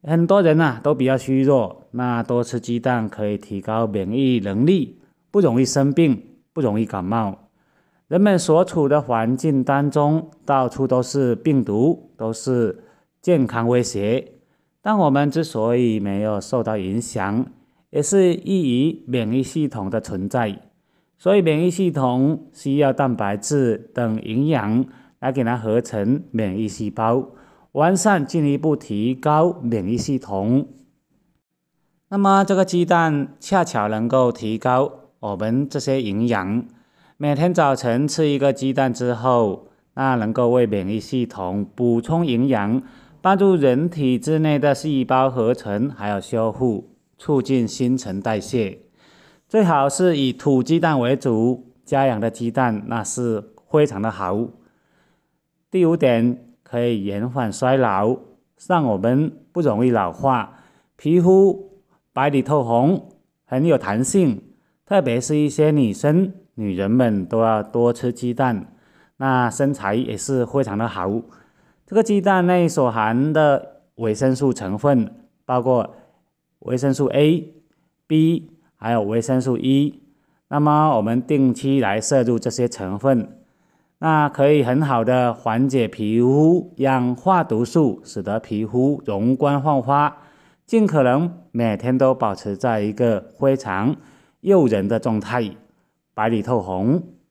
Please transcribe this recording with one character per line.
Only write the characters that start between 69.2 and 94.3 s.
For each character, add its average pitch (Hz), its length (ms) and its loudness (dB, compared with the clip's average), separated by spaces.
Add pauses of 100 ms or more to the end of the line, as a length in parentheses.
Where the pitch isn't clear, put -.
身 143 240 -2
材 104 220 -4
也 117 200 -4
是 127 300 -2
非 135 180 -2
常 104 140 -6
的 113 100 -2
好。 101 340 -4 (640)
这 - 80 -14
个 220 80 4
鸡 208 200 2
蛋 180 260 2
内 180 220 2
所 135 200 0
含 117 440 0
的 147 480 0 (140)
维 110 200 -2
生 131 180 0
素 131 200 0
成 101 240 -6
分， 127 360 0 (300)
包 127 180 -2
括 120 320 0 (640)
维 - 180 -4
生 135 160 0
素 135 140 0
A、 151 460 2 (540)
B， 160 400 2 (280)
还 113 180 -6
有 113 100 0
维 110 180 0
生 131 180 0
素 127 200 -2
E。 139 420 0 (460)
那 143 120 -2
么 151 380 2
我 107 60 0
们 117 180 0
定 135 320 2
期 135 260 0
来 107 220 0
摄 131 220 0
入 117 160 0
这 123 100 -4
些 123 180 -2
成 101 300 -6
分， 120 400 0 (600)
那 156 280 2
可 139 240 2
以 147 120 4
很 127 180 0
好 127 240 0
的 123 260 2
缓 117 380 -2
解 127 180 0
皮 110 320 -2
肤 151 580 2
氧 127 380 0
化 180 280 2
毒 113 200 -2
素， 131 400 0
使 - 200 -10
得 101 160 -4
皮 110 260 -6
肤 127 400 0
容 110 300 0
光 143 260 0
焕 139 220 0
发， 143 340 0 (480)
尽 220 220 2
可 156 160 2
能 147 280 2 (200)
每 113 260 0
天 127 180 -2
都 131 200 4
保 110 180 -2
持 98 240 -6
在 110 240 0
一 104 100 -2
个 110 460 -2
非 135 180 2
常 110 400 -2 (440)